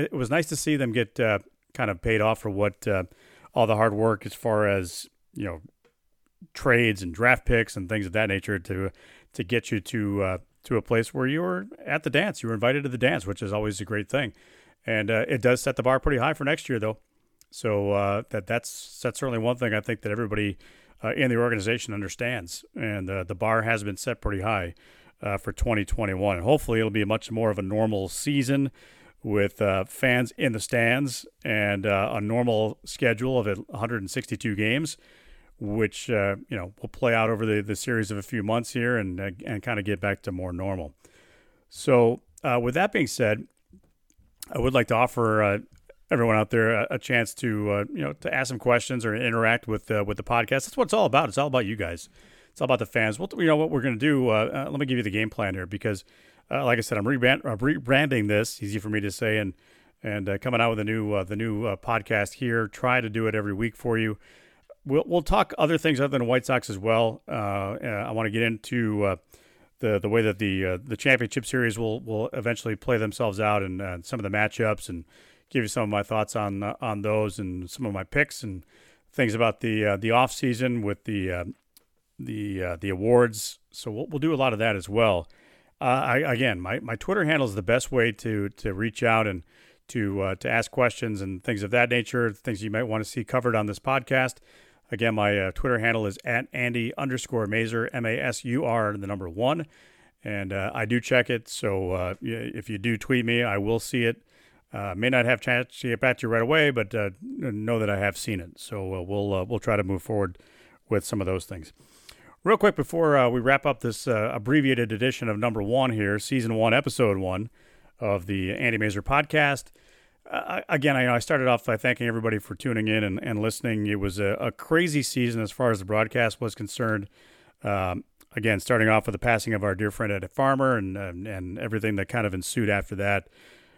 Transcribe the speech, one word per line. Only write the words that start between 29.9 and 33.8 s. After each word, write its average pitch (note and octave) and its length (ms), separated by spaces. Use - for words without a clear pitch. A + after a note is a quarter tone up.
in C3+ 140
the A2+ 80
stands A#2+ 680
and, G#2 420
uh, G2+ 280
a A2 60
normal A2 640
schedule B2 540
of G#2 80
a G2 300
hundred A2+ 260